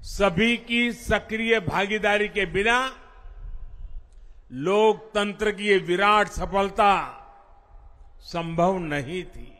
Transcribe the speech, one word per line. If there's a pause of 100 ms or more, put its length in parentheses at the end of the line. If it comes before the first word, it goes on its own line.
सभी
की
सक्रिय
भागीदारी
के
बिना (1700)
लोकतंत्र
की
ये
विराट
सफलता (1300)
संभव
नहीं
थी।